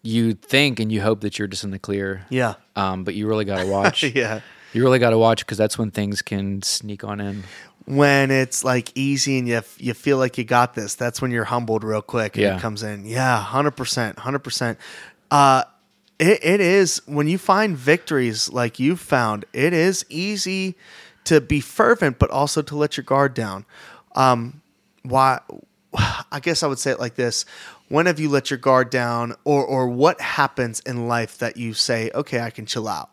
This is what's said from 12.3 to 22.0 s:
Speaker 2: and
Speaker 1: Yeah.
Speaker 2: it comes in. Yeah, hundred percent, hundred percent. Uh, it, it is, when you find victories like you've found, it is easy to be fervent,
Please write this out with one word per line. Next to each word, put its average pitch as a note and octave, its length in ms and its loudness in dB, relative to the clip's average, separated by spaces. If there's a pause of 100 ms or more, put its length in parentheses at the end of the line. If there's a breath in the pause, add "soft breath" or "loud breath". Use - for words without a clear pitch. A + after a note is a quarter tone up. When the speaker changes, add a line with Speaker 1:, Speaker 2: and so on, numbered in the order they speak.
Speaker 2:
and G2+ 60 2
Speaker 1:
Yeah. F#2+ 140 4
Speaker 2:
it F2+ 40 -6
comes G#2+ 220 -6
in. G#2 240 -10
Yeah, B2 360 2
hundred C3+ 300 0
percent, A#2+ 460 -4
hundred C3+ 220 -6
percent. A#2+ 380 -4 (520 loud breath)
Uh, C#3 320 6 (560)
it, F3+ 260 4
it F#3+ 160 4
is, F#3 460 4
when D3 220 0
you F3+ 100 0
find F#3+ 400 2
victories B2+ 720 0
like A#2+ 260 -2
you've D3+ 220 0
found, A2 540 0
it D3 180 0
is F3+ 380 0
easy F#3+ 680 -4 (480 loud breath)
to D#3 160 6
be C#3 200 -2
fervent, G3+ 580 2